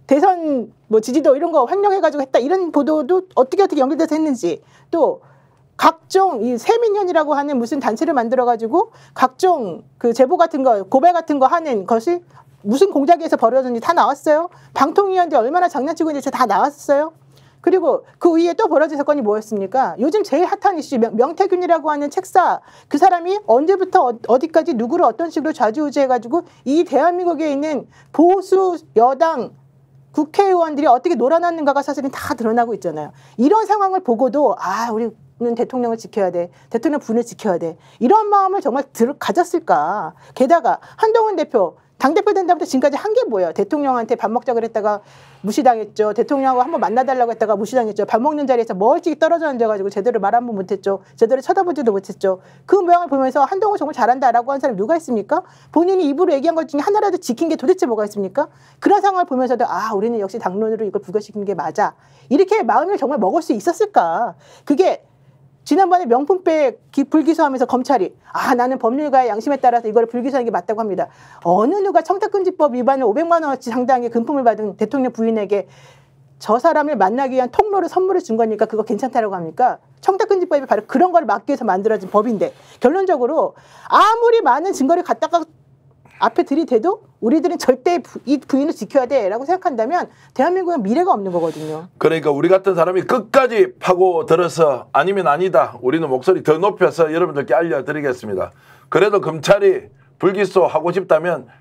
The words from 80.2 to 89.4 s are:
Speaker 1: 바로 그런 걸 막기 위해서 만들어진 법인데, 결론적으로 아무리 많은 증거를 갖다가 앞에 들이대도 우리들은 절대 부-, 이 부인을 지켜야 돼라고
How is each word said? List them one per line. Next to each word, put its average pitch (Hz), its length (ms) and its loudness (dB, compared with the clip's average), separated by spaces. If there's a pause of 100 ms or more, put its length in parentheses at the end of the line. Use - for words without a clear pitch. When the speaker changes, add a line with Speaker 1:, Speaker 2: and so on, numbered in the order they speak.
Speaker 1:
바로 214 220 0
그런 349 240 2
걸 330 140 2
막기 214 260 -4
위해서 262 120 -4
만들어진 196 460 -2
법인데, 208 420 0 (280)
결론적으로 302 760 0 (340)
아무리 453 520 4
많은 311 320 0
증거를 339 320 0
갖다가 339 400 -2 (720)
앞에 - 260 0
들이대도 311 580 -2 (180)
우리들은 320 380 0
절대 277 420 0
부-, - 260 -18
이 269 120 0
부인을 277 360 -2
지켜야 254 320 -2
돼라고 233 380 -2